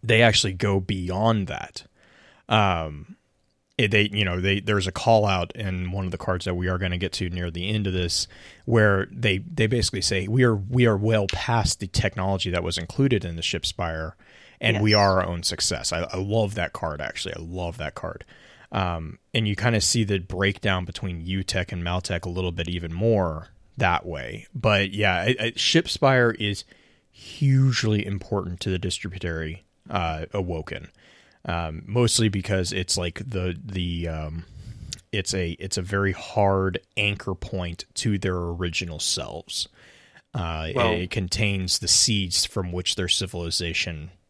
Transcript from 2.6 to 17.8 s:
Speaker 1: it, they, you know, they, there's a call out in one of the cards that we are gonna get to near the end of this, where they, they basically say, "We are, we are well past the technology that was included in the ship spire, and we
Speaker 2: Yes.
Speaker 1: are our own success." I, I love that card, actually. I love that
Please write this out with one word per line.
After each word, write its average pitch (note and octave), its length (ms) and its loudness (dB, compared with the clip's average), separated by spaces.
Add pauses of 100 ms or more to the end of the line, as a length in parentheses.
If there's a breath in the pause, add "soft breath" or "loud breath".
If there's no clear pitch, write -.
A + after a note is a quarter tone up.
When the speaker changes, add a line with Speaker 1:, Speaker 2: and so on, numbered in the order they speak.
Speaker 1:
it, G#2+ 140 2
they, G#2 200 4
you G2+ 140 0
know, F2+ 160 -2
they, G2 180 2
there's G2+ 260 0
a F#2 60 -4
call A2+ 320 4
out F#2 320 0
in F#2 340 -4
one F#2+ 140 -2
of F2+ 60 -4
the F2+ 80 -6
cards F#2 260 -2
that F2+ 100 -2
we F2+ 140 0
are F#2 80 0
gonna F2+ 220 -2
get F2+ 160 -2
to F2+ 160 -2
near F2 200 -4
the F2 200 -4
end G#2+ 160 0
of F#2 80 0
this, F2 340 0 (380 loud breath)
where G#2+ 440 6
they, G#2+ 280 2
they A#2 280 0
basically G#2+ 360 0
say, F#2+ 260 0
"We B2 140 4
are, A#2 120 6
we A#2 320 2
are G#2 120 6
well G#2+ 300 4
past - 520 0
the G2 60 -6
technology F#2+ 640 0
that F2 120 0
was E2+ 140 -2
included G#2+ 480 2
in E2+ 120 -6
the E2 60 -6
ship - 220 -4
spire, D#2+ 520 -4 (440 loud breath)
and G#2 220 2
we G#2+ 80 4
Speaker 2:
Yes. G#2 80 6
Speaker 1:
are G2 240 6
our F2+ 40 0
own F2 160 -4
success." - 520 -2
I, E2 60 -2
I - 180 -6
love G#2 380 0
that F2 180 -4
card, D#2 260 -6
actually. - 340 -6
I - 60 -10
love F2 380 -6
that D2 160 -6